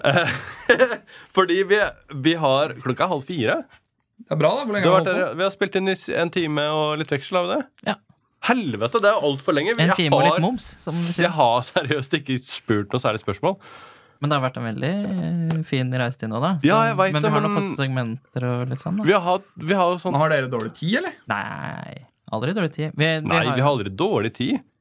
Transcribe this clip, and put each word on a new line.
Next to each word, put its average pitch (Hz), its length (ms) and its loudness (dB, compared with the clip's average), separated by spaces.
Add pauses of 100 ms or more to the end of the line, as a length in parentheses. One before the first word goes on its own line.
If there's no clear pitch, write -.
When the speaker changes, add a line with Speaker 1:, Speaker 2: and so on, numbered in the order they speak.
Speaker 1:
Eh, 147 300 2 (460)
<laughs> - 560 -2
fordi 185 340 4
vi, 208 100 4 (460)
vi 160 100 6
har, 147 380 2 (100)
klokka 127 240 0
er 185 60 -2
halv 135 140 -4
fire. 160 340 0 (580)
Speaker 2:
Det - 160 -8
er 156 60 0
bra 156 160 6
da, 277 100 -6
hvor 208 80 -2
lenge 196 80 0
Speaker 1:
Det 170 80 6
har 185 80 6
Speaker 2:
har 165 60 2
vi - 20 -2
Speaker 1:
vært - 0 -
Speaker 2:
holdt 180 160 0
på? 170 60 -2
Speaker 1:
der, 151 100 -8
vi 185 60 0
har 190 100 -2
spilt 196 240 -2
inn 190 80 0
i 190 80 0
s-, - 160 -10
en 170 240 0
time 151 300 0 (100)
og 151 240 0
litt 151 140 -4
veksel, 143 260 -2
har 175 80 0
vi 190 80 -2
det? 285 120 -4 (200)
Speaker 3:
Ja. 208 80 -2 (540)
Speaker 1:
Helvete, 147 540 0
det 202 80 6
er 196 160 0
alt 139 160 0
for 170 120 2
lenge. 160 200 2
Speaker 3:
En - 100 0
Speaker 1:
Jeg 185 100 4
Speaker 3:
time 156 220 2
og 143 80 4
litt 147 100 4
Speaker 1:
har, 170 80 2
Speaker 3:
moms, 233 240 -2 (160)
som 160 120 -6
du 170 160 -2
sier. 175 160 2
Speaker 1:
jeg 175 80 -4
har 123 340 4
seriøst 151 500 -2
ikke 131 240 -2
spurt - 480 -2
noe 127 120 -2
særlig 110 200 -2
spørsmål. 160 320 -2 (640)
Speaker 3:
Men 147 120 -2
det 151 40 2
har 135 80 0
vært 127 160 -4
en 120 80 -6
veldig, 131 240 -4 (320)
eh, 160 400 -2
fin 127 320 -2
reisetid 120 360 -4
nå, 113 120 -4
da. 185 160 0
Så, 139 80 2
Speaker 1:
Ja, 214 220 4
jeg 214 100 -2
vet 190 160 0
Speaker 3:
men - 80 0
Speaker 1:
det, - 80 2
Speaker 3:
vi - 60 2
har - 80 2
Speaker 1:
men 156 80 0
Speaker 3:
noen 156 80 0
faste 170 180 -4
segmenter 131 720 -4
og 123 220 -4
litt 131 100 -8
sånn, 180 160 -4
da. 214 80 -2
Speaker 1:
Vi 190 80 6
har 185 80 0
hatt, 180 320 -2
vi 175 240 -2
har 175 160 2
jo 175 80 -6
sånn 185 80 -2
Speaker 2:
Men 143 140 2
har 156 100 2
dere 131 160 -2
dårlig 113 240 -4
tid, 185 240 -2
eller? 359 160 -8 (160)
Speaker 3:
Nei, - 720 -8 (320)
aldri 131 240 -2
dårlig 165 160 -2
tid. 151 160 -4
Vi, 147 160 0
vi 156 240 -2
Speaker 1:
Nei, 165 140 2
Speaker 3:
har 143 100 0
Speaker 1:
vi 127 80 2
har 147 80 4
aldri 101 240 -4
dårlig 123 400 0
tid. 175 240 -2 (220)